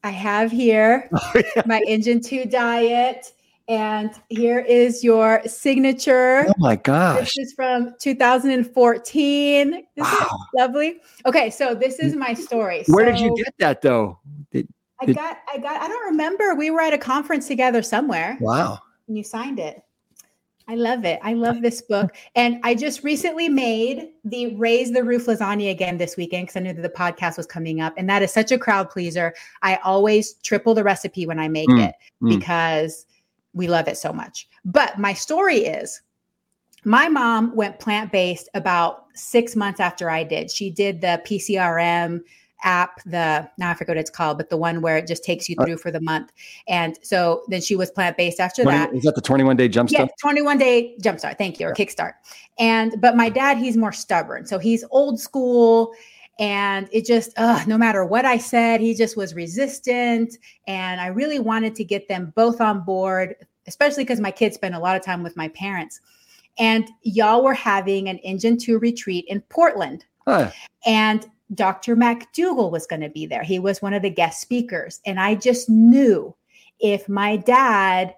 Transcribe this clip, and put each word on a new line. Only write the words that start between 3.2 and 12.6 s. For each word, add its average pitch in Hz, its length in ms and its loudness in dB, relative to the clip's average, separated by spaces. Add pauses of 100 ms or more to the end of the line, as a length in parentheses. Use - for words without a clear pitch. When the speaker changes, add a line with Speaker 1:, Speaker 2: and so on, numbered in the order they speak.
Speaker 1:
And 214 420 -2 (160)
here 233 320 0
is 240 460 4
your 220 400 6
signature. 262 1040 4
Speaker 2:
Oh 196 80 6
my 131 180 4
gosh. 151 580 2
Speaker 1:
This 269 140 -8
is - 60 -18
from 247 440 -2
two 269 160 -2
thousand 254 380 4
and 247 180 0
fourteen. 285 1000 2 (240)
This 294 100 -4
Speaker 2:
Wow. - 140 2
Speaker 1:
is - 100 0 (240)
lovely. 285 460 0 (260)
Okay, 254 240 2
so 247 240 -2
this 262 260 -2
is 311 140 -2
my 262 200 -4
story. 202 560 -4